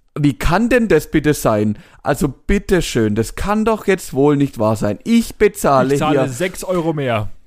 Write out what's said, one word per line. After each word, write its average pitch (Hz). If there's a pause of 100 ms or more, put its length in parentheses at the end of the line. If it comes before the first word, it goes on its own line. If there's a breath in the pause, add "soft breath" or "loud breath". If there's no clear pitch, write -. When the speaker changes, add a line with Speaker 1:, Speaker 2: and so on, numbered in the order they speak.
(180)
Speaker 1:
„Wie 147
kann 214
denn 233
das 156
bitte 147
sein? 107 (260 loud breath)
Also 143
bitteschön, 143
das 113
kann 214
doch 220
jetzt 190
wohl 143
nicht 143
wahr 107
sein. 104
Ich 233
bezahle 139
Speaker 2:
Ich 147
zahle 147
Speaker 1:
hier“ 127
Speaker 2:
sechs 170
Euro 175
mehr. 117 (180)